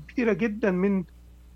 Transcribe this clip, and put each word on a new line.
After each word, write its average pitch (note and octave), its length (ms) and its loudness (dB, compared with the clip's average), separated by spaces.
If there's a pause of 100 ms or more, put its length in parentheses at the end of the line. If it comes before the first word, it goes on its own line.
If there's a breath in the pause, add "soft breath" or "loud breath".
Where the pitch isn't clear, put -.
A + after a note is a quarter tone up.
كبيرة A3+ 240 0
جدًا G#3 380 0
من F#3 340 0 (520)